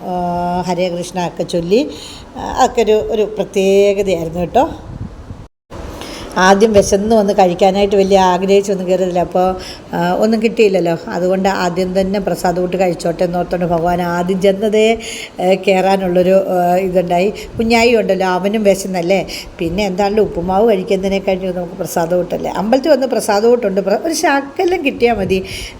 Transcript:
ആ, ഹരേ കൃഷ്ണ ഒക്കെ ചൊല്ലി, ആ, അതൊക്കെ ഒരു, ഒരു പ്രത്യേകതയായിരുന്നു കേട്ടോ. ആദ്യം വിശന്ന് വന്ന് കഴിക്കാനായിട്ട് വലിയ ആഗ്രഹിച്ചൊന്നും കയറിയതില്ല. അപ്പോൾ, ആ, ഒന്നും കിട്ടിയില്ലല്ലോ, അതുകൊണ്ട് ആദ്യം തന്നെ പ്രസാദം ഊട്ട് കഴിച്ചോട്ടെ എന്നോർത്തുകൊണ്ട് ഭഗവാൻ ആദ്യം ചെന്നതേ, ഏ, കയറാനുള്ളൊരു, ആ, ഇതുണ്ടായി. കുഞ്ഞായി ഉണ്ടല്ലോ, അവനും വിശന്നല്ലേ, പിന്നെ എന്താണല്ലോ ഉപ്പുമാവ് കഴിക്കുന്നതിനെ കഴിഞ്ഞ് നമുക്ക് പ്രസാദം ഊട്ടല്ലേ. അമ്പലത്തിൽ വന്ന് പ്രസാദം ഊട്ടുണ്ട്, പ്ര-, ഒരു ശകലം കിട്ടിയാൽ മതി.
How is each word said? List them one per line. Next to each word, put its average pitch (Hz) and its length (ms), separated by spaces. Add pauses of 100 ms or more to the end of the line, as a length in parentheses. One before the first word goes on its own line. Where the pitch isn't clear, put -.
(100)
ആ, - 20 (540)
ഹരേ 180 220
കൃഷ്ണ 175 380
ഒക്കെ 165 160
ചൊല്ലി, 175 380 (560)
ആ, - 220
അതൊക്കെ 233 220
ഒരു, 214 160 (160)
ഒരു 214 240
പ്രത്യേകതയായിരുന്നു 190 1000
കേട്ടോ. 220 260 (1700)
ആദ്യം 196 360
വിശന്ന് 202 420
വന്ന് 202 240
കഴിക്കാനായിട്ട് 196 560
വലിയ 190 240
ആഗ്രഹിച്ചൊന്നും 190 680
കയറിയതില്ല. 180 320
അപ്പോൾ, 185 360 (400)
ആ, - 20 (160)
ഒന്നും 220 300
കിട്ടിയില്ലല്ലോ, 190 540 (100)
അതുകൊണ്ട് 190 420
ആദ്യം 185 500
തന്നെ 190 200
പ്രസാദം 180 440
ഊട്ട് 180 160
കഴിച്ചോട്ടെ 175 440
എന്നോർത്തുകൊണ്ട് 175 500
ഭഗവാൻ 175 280
ആദ്യം 180 400
ചെന്നതേ, 202 440 (540)
ഏ, 185 160
കയറാനുള്ളൊരു, 190 800 (200)
ആ, 175 200
ഇതുണ്ടായി. 180 540 (280)
കുഞ്ഞായി 233 380
ഉണ്ടല്ലോ, 190 320
അവനും 196 360
വിശന്നല്ലേ, 185 640 (320)
പിന്നെ 175 240
എന്താണല്ലോ 202 400
ഉപ്പുമാവ് 185 460
കഴിക്കുന്നതിനെ 196 500
കഴിഞ്ഞ് 190 340
നമുക്ക് 175 200
പ്രസാദം 175 460
ഊട്ടല്ലേ. 165 320
അമ്പലത്തിൽ 269 400
വന്ന് 262 160
പ്രസാദം 220 440
ഊട്ടുണ്ട്, 202 300
പ്ര-, 196 240
ഒരു 330 80
ശകലം 320 720
കിട്ടിയാൽ 240 320
മതി. 190 260 (360)